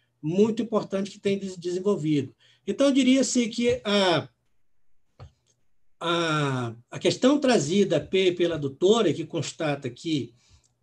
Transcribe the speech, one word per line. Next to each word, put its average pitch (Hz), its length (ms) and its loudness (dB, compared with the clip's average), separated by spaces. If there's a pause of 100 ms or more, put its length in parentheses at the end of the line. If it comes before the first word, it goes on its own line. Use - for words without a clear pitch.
(220)
muito 208 400 2
importante 196 500 -4
que - 80 -20
tem 196 180 -2
des-, 190 200 -10
desenvolvido. 170 760 -2 (320)
Então, 277 280 0
diria-se 254 560 2
que 240 340 -2
a, 190 460 2 (1700)
a, 151 760 -2 (160)
a - 80 -12
questão 262 400 2
trazida 185 600 2
pe-, 190 320 0
pela 170 260 -2
doutora, 175 560 2
que 156 120 -6
constata 143 640 -6
que 139 440 -6 (500)